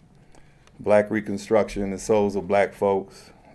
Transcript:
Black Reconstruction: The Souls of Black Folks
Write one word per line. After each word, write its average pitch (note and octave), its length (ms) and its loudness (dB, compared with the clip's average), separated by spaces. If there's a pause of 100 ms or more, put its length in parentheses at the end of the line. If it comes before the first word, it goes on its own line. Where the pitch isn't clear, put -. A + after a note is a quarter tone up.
(800)
Black G#2 300 2
Reconstruction: G2+ 840 -2
The F#2 80 -8
Souls G2+ 360 0
of F2+ 120 -6
Black G2 260 2
Folks G2 580 -4 (240)